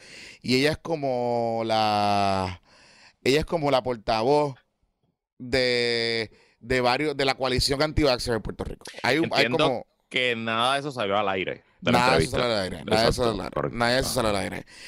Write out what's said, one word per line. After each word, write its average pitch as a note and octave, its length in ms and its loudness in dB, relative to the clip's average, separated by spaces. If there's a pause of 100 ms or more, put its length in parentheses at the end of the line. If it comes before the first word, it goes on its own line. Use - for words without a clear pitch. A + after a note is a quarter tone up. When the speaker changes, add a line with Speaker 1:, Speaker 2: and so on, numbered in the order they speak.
(420)
Speaker 1:
y B2 140 2
ella C#3+ 160 4
es D#3 60 -4
como A#2+ 840 -2
la, G#2 960 2 (600)
ella C3 160 2
es D#3 80 -2
como D3+ 240 -2
la C3 100 4
portavoz B2 760 0 (840)
de, A#2+ 960 0 (260)
de B2+ 220 -2
varios, C3+ 360 0
de C#3 80 0
la C3+ 120 0
coalición C3 440 0
anti-vaxxer C#3 540 2
en G#2+ 80 -2
Puerto F#2 220 -10
Rico. - 200 -12 (200)
Hay C3 140 2
un, E3 80 0
hay C3 180 2
Speaker 2:
Entiendo B2 140 0 (100)
Speaker 1:
como A#2+ 180 -4 (220)
Speaker 2:
que B2 260 0
nada A2+ 400 0
de C#3+ 60 -2
eso C#3+ 100 -6
salió G#2 260 0
al G#2 120 2
aire, F2+ 340 -4 (180)
de - 120 0
la B2 60 4
Speaker 1:
Nada B2+ 200 4
de - 60 2
eso - 120 -4
Speaker 2:
entrevista. - 20 0
Speaker 1:
salió A#2+ 180 0
al G2 60 -2
aire, F#2 220 -8
nada A2 180 2
de A#2 60 4
eso B2+ 140 0
Speaker 2:
Exacto, - 0 -
Speaker 1:
salió A#2 120 2
al F#2+ 60 -4
aire, - 140 -10
Speaker 2:
correcto. C#2+ 240 -4
Speaker 1:
nada A#2+ 140 0
de C3 80 2
eso - 100 -4
salió A2+ 200 0
al G2+ 60 0
aire. F#2 300 -6 (220)